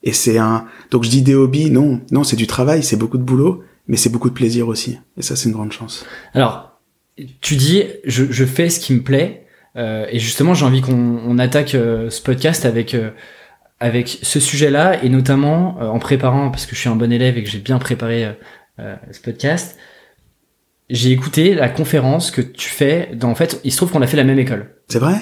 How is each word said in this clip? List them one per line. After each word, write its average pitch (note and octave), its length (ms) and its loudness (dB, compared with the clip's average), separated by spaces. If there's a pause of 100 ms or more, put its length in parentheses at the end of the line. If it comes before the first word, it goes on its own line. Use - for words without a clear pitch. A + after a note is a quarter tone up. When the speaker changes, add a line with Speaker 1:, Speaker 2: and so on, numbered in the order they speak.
Speaker 1:
Et A2+ 100 -2
c'est A2+ 240 2
un, A2+ 300 0 (240)
donc A#2 140 2
je A2+ 40 -2
dis C3+ 140 4
des C3+ 120 4
hobbies, C3+ 360 4
non, C3 400 2
non, C#3 120 2
c'est C3 140 0
du A2 100 0
travail, C#3+ 360 0
c'est - 140 0
beaucoup A2+ 200 -2
de B2+ 60 0
boulot, C3+ 420 0 (240)
mais A2+ 80 0
c'est A#2 140 0
beaucoup A#2+ 180 0
de B2 60 -2
plaisir A#2+ 340 0
aussi. A#2 300 -6 (180)
Et - 60 -10
ça, C3 140 -6
c'est B2 120 -2
une A2 60 0
grande G#2+ 180 -8
chance. - 320 -14 (300)
Speaker 2:
Alors, - 440 -2 (640)
tu - 160 -2
dis, D#3+ 280 4 (200)
je, B2+ 240 0
je C3 160 0
fais E3+ 240 0
ce E3+ 120 -2
qui - 120 -2
me B2 100 2
plaît, C#3 440 -2 (300)
euh, A2 360 -6
et A#2 60 -2
justement, A2+ 340 0
j'ai D3+ 140 2
envie C3 160 4
qu'on, A#2+ 420 0
on A#2+ 140 2
attaque, C3 360 0
euh, A2+ 360 0
ce - 100 -10
podcast C#3+ 460 0
avec, A#2 260 -2
euh, A2+ 160 -2 (720)
avec A#2+ 400 -2
ce - 180 -2
sujet-là, D3 640 2
et C3 60 2
notamment, C#3+ 720 2
euh, A#2 60 -4
en A2 120 -2
préparant, C3 520 0
parce B2+ 160 -8
que - 80 -12
je - 60 -8
suis A#2+ 100 -2
un A2+ 60 0
bon A#2 140 2
élève A#2+ 280 2
et A2 40 -6
que G#2 60 -8
j'ai A2 100 -6
bien B2 200 0
préparé, A#2 480 -4
euh, G#2 60 -8 (480)
euh, G2+ 160 -12 (140)
ce - 100 -20
podcast, C#3+ 560 -4 (1120)
j'ai B2 200 2
écouté D#3 440 2
la C#3 140 2
conférence D3+ 640 0
que B2+ 120 -2
tu - 260 -8
fais D3+ 460 0
dans, A#2+ 160 -2
en A#2 40 0
fait, - 300 -2
il C3+ 80 -2
se - 60 -2
trouve F3+ 120 0
qu'on D3+ 120 2
a C3+ 40 2
fait C#3 100 0
la C#3 80 4
même C3+ 140 4
école. B2+ 380 -4 (120)
Speaker 1:
C'est A#2+ 100 -2
vrai ? D#3 240 2